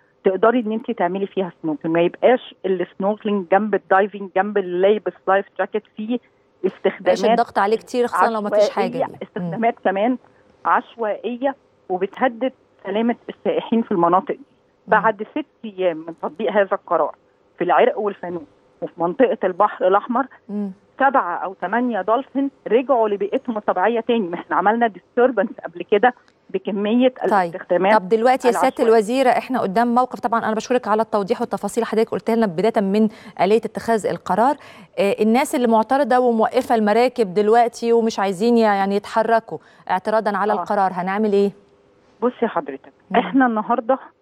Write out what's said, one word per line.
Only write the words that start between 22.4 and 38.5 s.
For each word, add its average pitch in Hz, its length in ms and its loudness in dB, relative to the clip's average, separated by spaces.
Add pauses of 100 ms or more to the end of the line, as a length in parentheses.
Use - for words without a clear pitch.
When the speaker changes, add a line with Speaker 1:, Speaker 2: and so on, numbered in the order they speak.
Speaker 1:
رجعوا 233 420 2
لبيئتهم 202 480 -4
الطبيعية 214 420 0
تاني. 226 280 0
ما 175 80 -6
احنا - 200 -6
عملنا 214 320 2
disturbance 220 760 -2
قبل 175 280 -12
كده 226 220 4 (360)
بكمية 208 580 0 (220)
Speaker 2:
طيب. 208 40 2
Speaker 1:
الاستخدامات 185 600 2
Speaker 2:
طب 185 140 0
دلوقتي 247 380 2
يا 240 60 4
سيادة - 140 2
Speaker 1:
العشوائية. 254 260 2
Speaker 2:
الوزيرة، 240 360 2
احنا 233 320 0
قدام 233 340 0
موقف، 254 240 0
طبعًا 226 260 -2
أنا 220 100 -2
بشكرك 240 320 -2
على 214 140 2
التوضيح 220 400 -2
والتفاصيل 214 440 -4
حضرتك 220 240 0
قلتها 220 260 -2
لنا، 226 100 2
بداية 202 400 0
من 208 240 2 (320)
آلية 202 240 4
اتخاذ 214 420 -4
القرار. 208 480 0 (440)
آه، 196 220 2
الناس 233 340 2
اللي 247 120 0
معترضة 247 520 2
وموقفة 240 560 0
المراكب 220 580 2
دلوقتي 233 600 2
ومش 226 260 0
عايزين 202 380 0